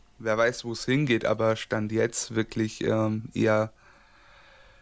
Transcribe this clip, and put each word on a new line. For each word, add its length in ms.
Wer 200
weiß, 260
wo 80
es 120
hingeht, 400
aber 320
Stand 360
jetzt 420
wirklich, 480
ähm, 520
eher 380